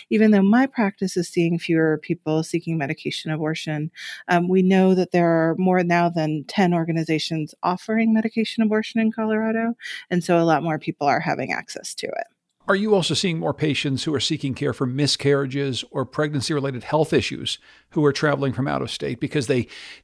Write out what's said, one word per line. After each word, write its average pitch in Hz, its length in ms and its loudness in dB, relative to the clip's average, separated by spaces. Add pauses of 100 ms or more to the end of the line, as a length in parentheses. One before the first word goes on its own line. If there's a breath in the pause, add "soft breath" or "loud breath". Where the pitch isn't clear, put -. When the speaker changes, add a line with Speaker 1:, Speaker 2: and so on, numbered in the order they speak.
Speaker 1:
even 220 220 6
though 196 120 6
my 233 220 6
practice 202 520 -2
is 170 100 -2
seeing 170 320 0
fewer 160 420 0
people 160 420 -2
seeking 165 340 -4
medication 156 540 -6
abortion, 156 600 -4 (380 loud breath)
um, 175 180 2
we 185 140 4
know 190 340 6
that 180 160 0
there 175 160 4
are 165 300 2
more 185 260 2
now 175 240 2
than 156 400 -2
ten 175 260 2
organizations 165 580 -2 (320)
offering 220 500 0
medication 220 480 -2
abortion 214 380 0
in 220 120 2
Colorado, 220 600 -2 (360 loud breath)
and 180 140 0
so 170 140 4
a 165 60 4
lot 156 200 4
more 160 140 -2
people - 300 -4
are 139 140 2
having 147 320 -4
access - 420 -10
to - 120 -10
it. - 200 -8 (400)
Speaker 2:
Are 196 80 4
you 214 180 2
also 175 200 2
seeing 165 260 0
more 160 140 -2
patients 139 500 -2
who 156 100 -2
are 127 60 0
seeking 143 340 -2
care 139 200 -2
for 139 120 -4
miscarriages 139 1080 0
or 135 140 -4
pregnancy-related 139 800 -2
health 151 300 0
issues - 440 -2 (320 soft breath)
who 151 160 0
are 139 80 4
traveling 139 400 0
from 135 140 -2
out 143 140 -2
of 123 100 -6
state 135 280 -6
because 135 280 -2
they, 127 200 0 (360 loud breath)